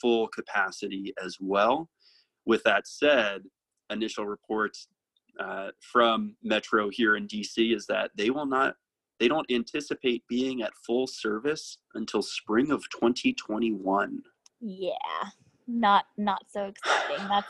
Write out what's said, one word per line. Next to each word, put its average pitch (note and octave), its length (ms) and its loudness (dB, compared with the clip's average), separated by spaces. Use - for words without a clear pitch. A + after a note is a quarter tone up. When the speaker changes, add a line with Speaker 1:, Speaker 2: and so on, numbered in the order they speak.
Speaker 1:
full A#2 280 4
capacity G2 840 -4
as F2+ 160 -8
well. G#2+ 480 2
With A2 180 4
that G2+ 240 2
said, A2 540 2
initial G#2+ 360 -4
reports, G#2 600 -4
uh, F#2+ 300 -6
from A2+ 500 4
Metro G#2+ 480 2
here G#2+ 260 2
in G#2 120 -6
D G#2 160 -6
C A2+ 280 0
is G#2 140 -4
that G#2 300 -2
they G#2+ 140 0
will C#3+ 160 -2
not, C3+ 280 0
they A#2 80 4
don't D3+ 200 0
anticipate B2 800 -2
being B2+ 340 0
at G#2+ 100 -4
full B2 220 0
service A#2+ 720 -4
until A2 280 -2
spring B2+ 500 0
of A2+ 180 0
twenty B2+ 420 2
twenty-one. G2 840 -2
Speaker 2:
Yeah. F#3 340 -6
Not, G#3+ 360 4
not G3+ 320 -2
so G3+ 160 -6
exciting, - 640 -2
not G3+ 220 2